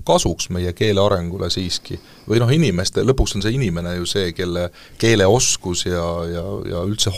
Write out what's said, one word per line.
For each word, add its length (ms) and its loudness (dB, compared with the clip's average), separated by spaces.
kasuks 420 2
meie 220 -2
keele 320 2
arengule 480 0
siiski? 480 -6
Või 100 2
noh, 160 4
inimeste, 480 0
lõpuks 320 2
on 80 -2
see 160 -2
inimene 400 -2
ju 80 -6
see, 240 -2
kelle 380 -4
keeleoskus 920 2
ja, 160 -2
ja, 160 -6
ja 160 -4
üldse 300 0